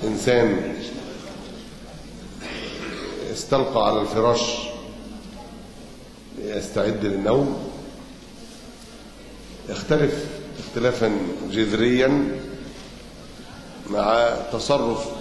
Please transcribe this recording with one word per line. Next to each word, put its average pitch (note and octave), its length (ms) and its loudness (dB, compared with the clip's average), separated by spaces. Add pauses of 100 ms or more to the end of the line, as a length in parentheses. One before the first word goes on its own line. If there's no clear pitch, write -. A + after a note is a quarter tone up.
إنسان A2 720 4 (2500)
استلقى A#2+ 540 4
على G#2+ 140 4
الفراش A2 400 4 (2000)
ليستعد G#2 680 0
للنوم G#2+ 680 2 (2000)
يختلف D3 560 2 (340)
اختلافاً A#2 520 2 (400)
جذرياً B2 880 4 (1500)
مع G#2+ 400 6 (240)
تصرف A#2 520 2 (160)